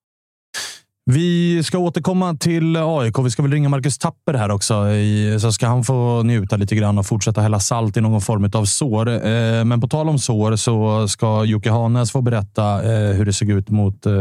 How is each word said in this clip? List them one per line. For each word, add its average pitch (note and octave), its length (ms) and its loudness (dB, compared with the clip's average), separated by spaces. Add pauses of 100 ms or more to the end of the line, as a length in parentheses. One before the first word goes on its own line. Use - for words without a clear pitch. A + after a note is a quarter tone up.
(1120)
Vi E3+ 520 2
ska - 140 -4
återkomma F3+ 580 -2
till E3 420 0
A D#3+ 280 0
I A2+ 60 0
K. C3+ 100 -2
Vi B2+ 100 0
ska C3+ 100 -2
väl C#3 100 2
ringa D3 180 2
Marcus C#3 280 -2
Tapper - 360 -4
här G#2+ 180 0
också, G#2 380 0
i, G#2 520 0
så A2 100 0
ska A#2 160 -2
han B2 160 2
få A#2+ 400 0
njuta A2 340 0
lite G2+ 180 0
grann G#2 220 2
och F#2+ 80 0
fortsätta G#2+ 360 -2
hälla G#2+ 180 2
salt A2+ 380 -2
i A#2 40 2
någon A2 200 2
form G#2 320 0
av A2 120 0
sår. A2+ 440 0
Eh, A2+ 560 0
men A#2+ 160 2
på - 60 0
tal D#3 220 -2
om D3 100 2
sår A2 360 0
så A2 520 0
ska A2+ 380 0
Jocke G#2+ 260 0
Hanes A#2 400 0
få C#3 100 0
berätta, G#2 600 -2
eh, G#2+ 320 2
hur G2+ 100 2
det G2+ 80 0
såg G#2 160 -2
ut G2 200 0
mot, G#2 360 0
eh, G#2 160 2